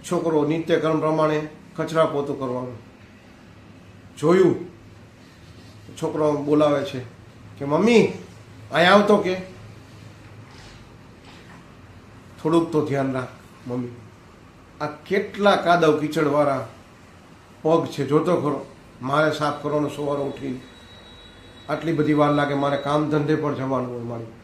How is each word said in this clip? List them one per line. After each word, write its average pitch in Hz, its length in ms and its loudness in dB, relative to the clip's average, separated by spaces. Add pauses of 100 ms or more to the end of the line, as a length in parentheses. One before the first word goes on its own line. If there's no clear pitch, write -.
(100)
છોકરો 156 380 0
નિત્યક્રમ 160 520 0
પ્રમાણે 156 480 0 (280)
કચરા 160 300 0
પોતું 139 320 -4
કરવાનું. 123 400 -6 (1400)
જોયું, 170 500 4 (1400)
છોકરો 156 300 0
બોલાવે 147 520 2
છે 127 160 -8 (580)
કે 139 60 -10
"મમ્મી, 190 480 4 (600)
અહીં 175 200 4
આવતો 208 240 6
કે." 180 200 0 (3000)
"થોડુંક 165 300 2
તો 151 140 0
ધ્યાન 135 260 -2
રાખ 127 160 -6 (380)
મમ્મી, 123 220 -6 (920)
આ 151 60 -6
કેટલા 196 720 0
કાદવ 160 440 2
કીચડવાળા 143 680 0 (960)
પગ 156 240 2
છે, 139 200 -6
જોતો 160 300 2
ખરો, 135 300 -4 (360)
મારે 147 300 0
સાફ 147 300 -4
કરવાનો 147 260 -2
સવારે 143 340 -4
ઉઠીને, 135 380 -8 (1080)
આટલી 151 240 -4
બધી 151 220 2
વાર 147 160 4
લાગે, 143 240 2
મારે 139 220 0
કામ 147 340 -2
ધંધે 147 240 0
પણ 147 200 -2
જવાનું 127 400 -4
હોય 120 80 -10
મારે." 117 220 -8 (200)